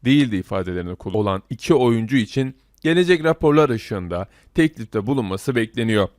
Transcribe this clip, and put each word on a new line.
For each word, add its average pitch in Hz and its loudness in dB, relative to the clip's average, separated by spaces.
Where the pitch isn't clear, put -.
değildi 131 2
ifadelerini 90 -6
kullan-, 98 -10
olan 101 -2
iki - -2
oyuncu 120 2
için 131 -4
gelecek 170 2
raporlar 156 4
ışığında 92 -6
teklifte 113 -2
bulunması 120 -4
bekleniyor. 113 0